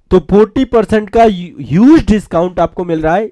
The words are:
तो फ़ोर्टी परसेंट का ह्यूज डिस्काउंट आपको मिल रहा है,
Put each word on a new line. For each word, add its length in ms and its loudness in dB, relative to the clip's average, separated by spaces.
तो 100 2
फ़ोर्टी 460 0
परसेंट 420 -2
का 140 2
ह्यूज 840 0
डिस्काउंट 540 -2
आपको 260 -4
मिल 160 -6
रहा 140 -2
है, 160 -4